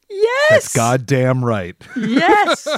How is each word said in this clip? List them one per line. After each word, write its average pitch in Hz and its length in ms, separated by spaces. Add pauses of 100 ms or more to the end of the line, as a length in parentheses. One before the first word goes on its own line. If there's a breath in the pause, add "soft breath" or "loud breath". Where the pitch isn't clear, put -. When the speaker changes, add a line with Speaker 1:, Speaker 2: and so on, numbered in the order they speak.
Speaker 1:
Yes. 480 420
Speaker 2:
"That's 622 240
goddamn 127 720
right." 101 320 (140)
<laughs> - 80
Speaker 1:
Yes. 320 720 (100)